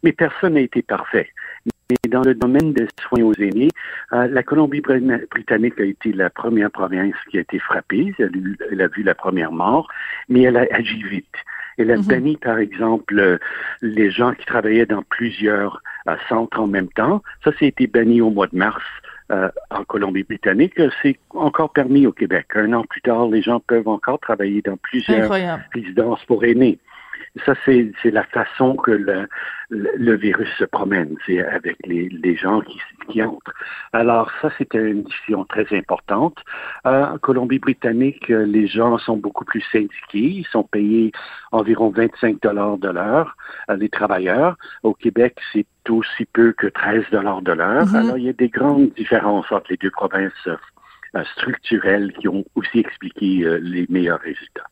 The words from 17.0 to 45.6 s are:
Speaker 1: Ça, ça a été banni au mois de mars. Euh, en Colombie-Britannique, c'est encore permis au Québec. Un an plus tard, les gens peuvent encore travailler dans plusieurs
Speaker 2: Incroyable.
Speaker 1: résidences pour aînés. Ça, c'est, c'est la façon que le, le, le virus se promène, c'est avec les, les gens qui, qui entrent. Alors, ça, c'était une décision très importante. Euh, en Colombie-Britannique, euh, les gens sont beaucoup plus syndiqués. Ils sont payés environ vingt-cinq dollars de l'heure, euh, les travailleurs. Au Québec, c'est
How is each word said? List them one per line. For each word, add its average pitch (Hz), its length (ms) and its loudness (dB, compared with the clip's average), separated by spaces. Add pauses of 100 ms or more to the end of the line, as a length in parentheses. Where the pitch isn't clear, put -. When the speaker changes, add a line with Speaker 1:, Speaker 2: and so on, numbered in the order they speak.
Speaker 1:
Ça, 151 80 4
ça - 120 -4
a - 20 4
été 131 220 2
banni 117 340 4
au 113 80 6
mois 98 180 2
de - 80 -6
mars. 101 260 0 (500)
Euh, 95 160 0 (240)
en 101 140 -6
Colombie-Britannique, 101 920 0 (220)
c'est 139 160 2 (120)
encore 156 420 -2
permis 139 340 4
au 107 60 4
Québec. 90 340 -2 (100)
Un 107 180 2
an 113 100 0
plus - 180 -10
tard, 117 280 2
les 110 120 2
gens 117 200 0
peuvent 117 260 0
encore 110 320 -2
travailler 101 420 -2
dans 98 140 -4
plusieurs - 480 0
Speaker 2:
Incroyable. 175 500 -2
Speaker 1:
résidences 113 520 -2
pour 110 180 2
aînés. 117 340 4 (680)
Ça, 139 100 4 (100)
c'est, 120 260 4 (120)
c'est 113 80 4
la 104 140 2
façon 131 500 0
que - 160 0
le, 101 360 0 (420)
le, 110 280 -4
le 117 180 4
virus 101 340 -2 (100)
se 101 60 0
promène, 87 500 -2 (100)
c'est 90 180 0
avec - 400 -6
les, 87 260 -4
les 87 260 -2
gens 95 260 0
qui, - 160 -14 (320)
qui 110 140 0
entrent. - 300 -8 (380)
Alors, 117 380 2 (120)
ça, 151 160 0
c'était 110 340 -2
une 101 120 -2
décision 101 420 -4
très 107 200 -2 (100)
importante. 101 600 -2 (480)
Euh, 135 220 4
en - 100 -6
Colombie-Britannique, 127 1120 0
euh, 110 160 4
les 104 220 4
gens 113 320 2
sont 113 180 -2
beaucoup 101 280 -6
plus - 260 -6
syndiqués. - 480 -2 (220)
Ils 165 100 -10
sont 110 120 0
payés 107 480 2 (400)
environ 110 380 2
vingt-cinq 110 520 0
dollars 104 360 0
de 95 120 -4
l'heure, 104 460 0 (360)
euh, 101 60 0
les 104 120 -2
travailleurs. 104 640 0 (280)
Au 107 100 2
Québec, 117 420 2 (180)
c'est - 120 0 (240)